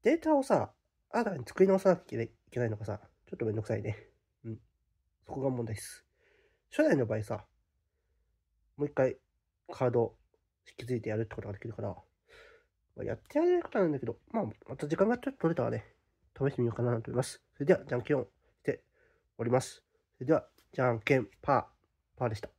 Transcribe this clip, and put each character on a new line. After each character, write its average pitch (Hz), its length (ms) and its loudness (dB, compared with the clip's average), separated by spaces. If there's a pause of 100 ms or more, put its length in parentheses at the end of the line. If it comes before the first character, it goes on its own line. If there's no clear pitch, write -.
デ 285 140 4
ー 330 40 -4
タ 311 140 2
を 277 80 4
さ、 180 280 2 (380)
新 226 160 0
た 180 100 -4
に 131 100 -8
作 - 180 4
り 190 40 8
直 190 120 6
さ 190 100 4
な 175 80 6
き - 180 -12
ゃ 113 60 -2
い 113 100 -6 (180)
け 123 120 -4
な 120 60 2
い - 20 0
の 107 80 -4
が 107 80 -10
さ、 107 160 -6 (280)
ち - 40 -10
ょ - 20 -12
っ - 20 -20
と - 80 -4
め 110 60 0
ん 104 40 -2
ど 110 60 -2
く - 60 -8
さ 113 80 0
い 107 60 -6
ね。 110 260 -6 (380)
う 113 60 -8
ん。 107 80 -10 (680)
そ - 80 -14
こ 135 80 -6
が 135 80 0
問 120 160 -4
題 113 100 -6
で - 60 -12
す。 - 240 -18 (640)
初 - 140 2
代 277 120 6
の 131 100 2
場 107 120 -2
合 110 60 -4
さ、 107 220 -8 (1300)
も 147 80 0
う - 20 -4
一 147 40 -6
回 131 260 0 (520)
カ 127 180 -2
ー 117 40 2
ド 117 100 2
を - 160 -2 (480)
引 - 120 -20
き 120 100 -12
継 127 80 -2
い 110 60 -4
で 110 80 -8
や 107 80 -2
る 113 60 -2
っ - 20 -2
て - 100 -14
こ 110 60 -10
と 104 80 -10
が 101 40 -8
で 98 60 -12
き - 80 -12
る 110 60 -10
か - 80 -10
ら、 104 120 -6 (1000)
ま - 60 -12
あ、 107 40 -8
や 113 100 -6
っ - 20 -18 (100)
て 294 120 0
や 330 40 4
れ 359 140 4
る 339 60 -2
こ - 60 -12
と 240 100 0
な 185 80 4
ん 156 40 2
だ 139 80 -2
け 120 60 -6
ど、 113 140 -6 (100)
ま 226 120 -2
あ、 - 20 -2 (260)
ま 143 80 -10
た 147 100 -6
時 156 80 -2
間 196 140 4
が 240 80 0
ち 240 100 -8
ょ 269 40 -6
っ - 20 -16
と - 60 -20
取 165 140 2
れ - 20 0
た 120 80 0
ら 117 80 -2
ね、 113 120 -6 (540)
試 - 40 -4 (100)
し - 60 -10
て 131 40 0
み 120 60 2
よ 113 60 -2
う - 20 -8
か 117 80 -2
な 120 80 2 (100)
と - 80 -12
思 120 60 -6
い - 20 2
ま 135 60 0
す。 - 180 -10 (140)
そ - 60 -8
れ 143 40 -2
で 180 80 6
は、 - 140 2
じ 127 80 -4
ゃ - 20 0
ん 120 60 -4
け 151 100 0
ん 135 60 2
を 123 60 -4
し - 20 -20 (340)
て - 220 -4 (520)
お 117 80 -6
り 117 60 -2
ま 127 120 4
す。 - 220 -14 (340)
そ - 20 -20
れ 131 80 -8
で 156 60 4
は、 - 140 0 (240)
じ - 80 -8
ゃ 127 120 4
ん 113 80 0
け 135 180 2
ん 110 100 0 (140)
パ - 300 0 (440)
ー、 - 40 -20
パ 127 60 -2
ー 117 40 0
で 110 60 -4
し - 60 -12
た。 - 180 -14